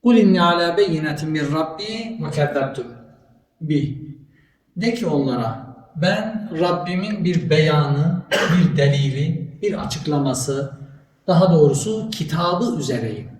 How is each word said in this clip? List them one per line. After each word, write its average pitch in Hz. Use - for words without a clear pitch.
"Kul 240
inni 185
ala 170
beyinetin 156
min 151
Rabbi 202
ve 143
kezzebtum 143
bih." 151
De 226
ki 214
onlara, 135
"Ben 208
Rabbimin 180
bir 170
beyanı, 156
bir 156
delili, 143
bir -
açıklaması, 139
daha 180
doğrusu 165
kitabı 180
üzereyim." 113